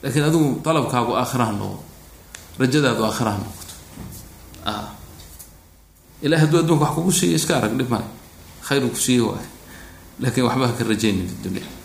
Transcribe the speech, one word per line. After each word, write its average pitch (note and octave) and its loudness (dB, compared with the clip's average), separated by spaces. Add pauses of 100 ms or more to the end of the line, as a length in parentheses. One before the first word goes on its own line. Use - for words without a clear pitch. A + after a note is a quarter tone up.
Laakiin C#3 0
adigu D3+ 4
dalabkaagu B2 2
aakhira B2 2
ha G#2 0
noqdo. G2+ -6 (800)
Rajadaadu B2+ 2
aakhira G#2+ 0
ha G2+ -2
noqoto. - -10 (920)
Ah. G#2 -6 (1300)
Ilaahay D#3 4
hadduu D#3+ 4
adduunka D#3+ 4
wax D3 -2
kugu E3+ 0
siiyo, F3 2
iska D#3 0
arag, G#2+ 0
dhib B2 -2
male. A#2 0 (580)
Khayr C#3 0
uu A#2+ 0
ku - -6
siiyo B2 4
waaye. - -8 (720)
Laakiin B2+ 0
waxba B2 2
ha A#2 0
ka A#2+ -2
rajaynin G2+ 0
fi - -8 (140)
dunya. F#2+ -6 (200)